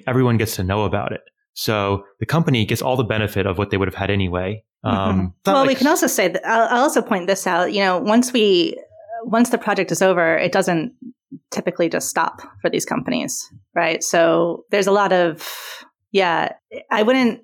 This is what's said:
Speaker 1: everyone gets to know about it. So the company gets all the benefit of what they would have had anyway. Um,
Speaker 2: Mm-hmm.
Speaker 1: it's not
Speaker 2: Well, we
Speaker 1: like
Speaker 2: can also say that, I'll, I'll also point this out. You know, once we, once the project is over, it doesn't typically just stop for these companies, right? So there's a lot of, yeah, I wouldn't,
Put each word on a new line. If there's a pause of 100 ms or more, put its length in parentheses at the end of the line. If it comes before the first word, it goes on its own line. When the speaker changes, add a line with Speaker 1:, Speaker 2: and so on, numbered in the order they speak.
Speaker 1:
everyone
gets
to
know
about
it. (340)
So (160)
the
company
gets
all
the
benefit
of
what
they
would
have
had
anyway. (180)
Um,
Speaker 2:
Mm-hmm. (140)
Speaker 1:
it's
not
Speaker 2:
Well,
we
Speaker 1:
like
Speaker 2:
can
also
say
that,
I'll,
I'll
also
point
this
out.
You
know,
once
we, (440)
once
the
project
is
over,
it
doesn't (580)
typically
just
stop (200)
for
these
companies, (300)
right?
So
there's
a
lot
of, (640)
yeah, (360)
I
wouldn't,